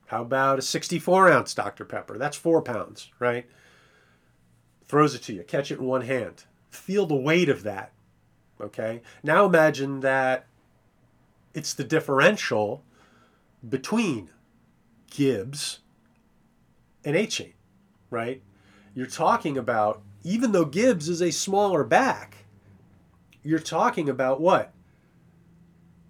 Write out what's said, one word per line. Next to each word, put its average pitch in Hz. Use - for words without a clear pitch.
How 113
about 131
a -
sixty-four 180
ounce 120
Doctor 101
Pepper? 101
That's 135
four 165
pounds, 104
right? 123
Throws 143
it -
to 120
you. 90
Catch 139
it 147
in 135
one 127
hand. 117
Feel 196
the 156
weight 156
of 120
that, 98
okay? 113
Now 170
imagine 147
that 131
it's -
the 143
differential 135
between 131
Gibbs 135
and 143
Achane, -
right? 117
You're 127
talking 170
about, 113
even 226
though 175
Gibbs 175
is 170
a 175
smaller 190
back, 208
you're 156
talking 170
about 131
what? 160